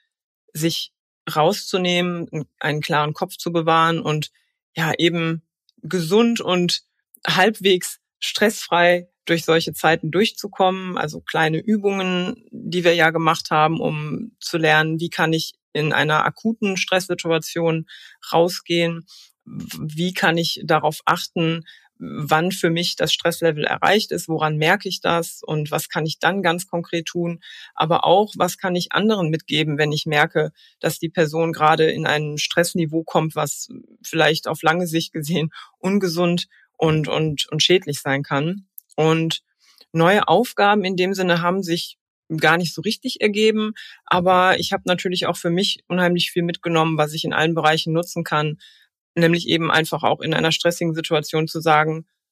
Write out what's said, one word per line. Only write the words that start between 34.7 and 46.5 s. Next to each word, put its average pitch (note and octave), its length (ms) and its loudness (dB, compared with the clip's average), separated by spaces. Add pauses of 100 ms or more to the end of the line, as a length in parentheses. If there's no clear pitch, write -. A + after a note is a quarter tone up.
Sicht D#3+ 260 -2
gesehen D#3 380 -2 (280)
ungesund F3 680 0 (280)
und, D#3 320 2
und, D#3 420 -2
und D#3 120 -2
schädlich F3+ 380 2
sein C#3 220 -2
kann? D#3+ 440 -2 (280)
Und D#3+ 480 2 (500)
neue E3+ 360 4
Aufgaben G#3 560 4
in F#3+ 120 -2
dem F#3 180 0
Sinne F3+ 260 2
haben F3+ 220 0
sich F3 360 -6 (380)
gar D#3+ 200 4
nicht E3+ 180 -2
so D#3 80 -8
richtig A3+ 380 -4
ergeben. G#3+ 520 2 (320)
Aber F#3 540 4
ich F3 140 -4
habe F#3+ 140 -2
natürlich F3+ 400 -2
auch F3 100 -2
für - 140 -4
mich F#3+ 380 -2
unheimlich F3 420 0
viel F3 120 0
mitgenommen, E3 560 0